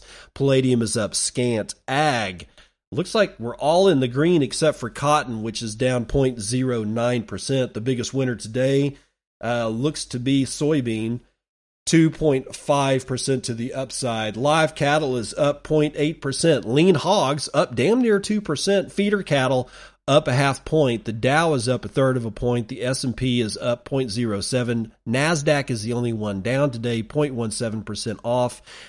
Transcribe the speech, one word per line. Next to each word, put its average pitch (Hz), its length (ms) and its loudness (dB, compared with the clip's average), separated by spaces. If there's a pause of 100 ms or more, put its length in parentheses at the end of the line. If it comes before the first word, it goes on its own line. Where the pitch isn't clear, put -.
(340)
Palladium 131 480 4
is 107 120 -2
up 104 200 -2
scant. 120 580 -2 (140)
Ag 120 600 -2 (440)
looks 180 240 -4
like 202 240 0
we're 117 160 -8
all 175 320 4
in 151 120 6
the 131 80 2
green 147 360 4
except - 340 0
for 113 140 -8
cotton, 139 500 0
which 110 220 -6
is 110 100 -6
down 123 320 0
point 131 340 0
zero 120 440 -2
nine 117 400 0
percent. 127 500 -4
The 110 80 -6
biggest 120 320 -2
winner 127 220 0
today, 135 640 0 (460)
uh, 117 260 -2
looks 131 360 -2
to 123 140 -6
be 135 260 2
soybean, 120 760 -2 (680)
two 160 240 6
point 139 440 0
five 135 520 2
percent 131 380 -2
to 120 100 -4
the 117 180 -6
upside. 113 640 -4
Live 151 380 2
cattle 143 420 2
is 107 160 -6
up 147 300 0
point 151 340 2
eight 156 240 -2
percent. 135 420 2
Lean 156 300 6
hogs 151 640 0
up 143 180 0
damn 190 300 2
near 214 160 4
two 214 200 -2
percent. 196 520 -2
Feeder 107 320 0
cattle 131 440 0 (400)
up 135 200 4
a 131 60 2
half 139 320 2
point. 131 400 2
The 113 80 -4
Dow 147 400 2
is 120 160 0
up 123 160 -2
a - 20 -10
third 131 300 2
of 117 80 -4
a 107 60 -6
point. 120 360 -2
The 117 160 -10
S 127 200 -2
and 120 120 -4
P 123 260 0
is 107 160 -2
up 120 280 -4
point 135 240 -2
zero 104 320 -2
seven. 117 500 -2 (160)
Nasdaq 143 640 0
is 110 140 -4
the 117 100 -4
only 120 200 -2
one 104 280 -4
down 135 300 0
today, 117 320 -2
point 147 320 -2
one 113 160 -4
seven 110 320 -4
percent 104 400 -8
off, 123 400 -2 (260)